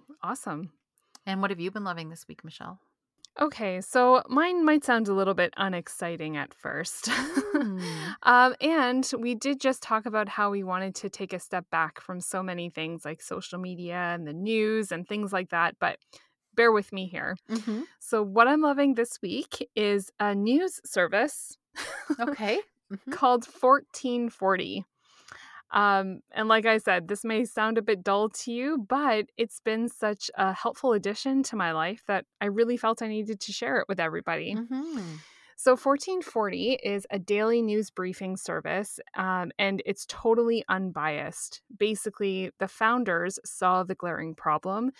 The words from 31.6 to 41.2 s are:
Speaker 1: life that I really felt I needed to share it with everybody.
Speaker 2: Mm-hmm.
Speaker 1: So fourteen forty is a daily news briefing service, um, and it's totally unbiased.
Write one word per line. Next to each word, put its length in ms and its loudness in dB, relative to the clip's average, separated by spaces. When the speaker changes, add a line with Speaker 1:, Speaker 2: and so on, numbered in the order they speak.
Speaker 1:
life 360 -2
that 160 0
I 60 -2
really 300 2
felt 260 0
I 60 -4
needed 320 -4
to 120 -8
share 280 -2
it 80 -2
with 120 -2
everybody. 560 -4
Speaker 2:
Mm-hmm. 600 -6
Speaker 1:
So 200 6
fourteen 460 0
forty 500 -2
is 280 -2
a 80 -2
daily 420 2
news 300 0
briefing 480 -6
service, 600 -4
um, 440 -2
and 260 0
it's 240 -4
totally 600 2
unbiased. 880 -4